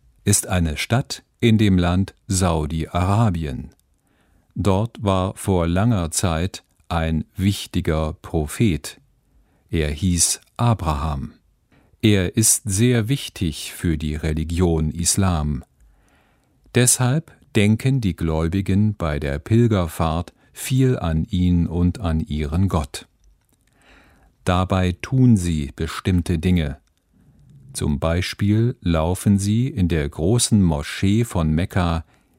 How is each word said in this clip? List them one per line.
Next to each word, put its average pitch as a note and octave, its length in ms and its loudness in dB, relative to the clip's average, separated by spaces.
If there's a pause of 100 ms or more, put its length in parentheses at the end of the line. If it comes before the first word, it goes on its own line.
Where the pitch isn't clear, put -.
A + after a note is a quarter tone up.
(240)
ist - 240 0
eine E2 300 0
Stadt - 460 -4 (160)
in A2+ 180 4
dem G2+ 200 4
Land F2+ 380 0 (120)
Saudi-Arabien. E2+ 1400 -2 (840)
Dort G2+ 480 0
war F#2+ 320 0
vor F2+ 320 0
langer F#2 440 0
Zeit E2+ 520 -4 (240)
ein D#2+ 380 -2 (100)
wichtiger E2+ 800 -2
Prophet. - 840 -4 (720)
Er D#2 200 -2
hieß E2+ 520 -2 (160)
Abraham. D2+ 760 -2 (680)
Er G2 360 2
ist - 280 2
sehr A2+ 440 2
wichtig - 640 -6
für E2 240 -2
die D#2 180 -4
Religion D#2+ 760 0
Islam. D#2+ 720 -2 (1120)
Deshalb B2 560 2 (240)
denken A2+ 460 4
die F#2 140 -2
Gläubigen F#2+ 800 0
bei D2+ 240 -2
der C#2+ 200 -4
Pilgerfahrt F2+ 960 0 (200)
viel C3 460 0
an D#2+ 260 0
ihn F2+ 420 2
und F2 320 0
an D#2+ 200 -2
ihren D2+ 480 -2
Gott. D#2+ 400 -4 (1400)
Dabei F#2 580 0
tun B2+ 340 4
sie E2+ 400 0
bestimmte E2+ 640 -2
Dinge. D#2+ 400 0 (960)
Zum D2+ 260 -2
Beispiel G#2 840 0
laufen F2 560 2
sie G#2+ 300 0
in F2+ 200 0
der D#2 200 0
großen G#2 540 2
Moschee F#2+ 640 0
von D#2+ 260 -2
Mekka E2+ 540 -2 (320)